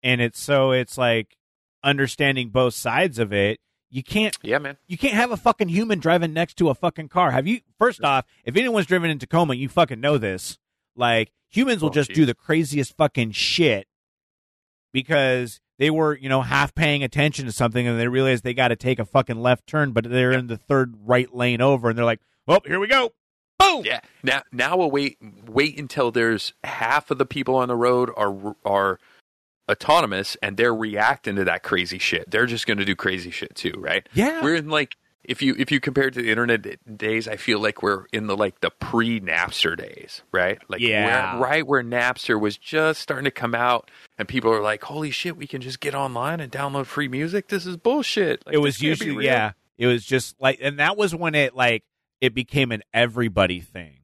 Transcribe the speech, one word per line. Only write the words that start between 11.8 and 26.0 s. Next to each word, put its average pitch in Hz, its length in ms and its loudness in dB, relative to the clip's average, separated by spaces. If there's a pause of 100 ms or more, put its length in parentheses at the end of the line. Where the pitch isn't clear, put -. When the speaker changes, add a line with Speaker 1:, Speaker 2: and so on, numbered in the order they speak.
Speaker 1:
will 151 80 0
Speaker 2:
Oh, - 20 -12
Speaker 1:
just 147 180 2
Speaker 2:
jeez. 87 40 -12
Speaker 1:
do 151 120 6
the 120 80 0
craziest 147 600 -2
fucking 131 340 0
shit 110 560 0 (1040)
because 131 680 0 (180)
they 143 120 4
were, 156 280 2
you 135 100 -10
know, 135 140 2
half 139 320 0
paying 147 300 0
attention 143 420 0
to 113 60 -6
something 120 340 0
and 120 140 0
they 120 80 0
realize 127 340 2
they 123 120 -4
gotta 120 220 2
take 127 220 -2
a 113 60 -4
fucking 120 360 0
left 123 280 0
turn, 147 240 -2
but 113 180 0
they're 127 220 2
in 127 160 -2
the 113 80 -6
third 127 380 0 (100)
right 123 300 2
lane 123 260 0
over, 127 300 4
and 113 80 -2
they're 120 60 0
like, 113 160 0 (260)
"Well, 180 200 4
here 170 140 -2
we 202 80 -2
go." 254 240 2 (460)
Boom! 359 260 4
Speaker 2:
Yeah. 127 160 -2 (240)
Now, 131 180 0 (100)
now 131 240 0
we'll 175 140 2
wait, 143 280 -2 (280)
wait 139 320 0
until 135 320 -2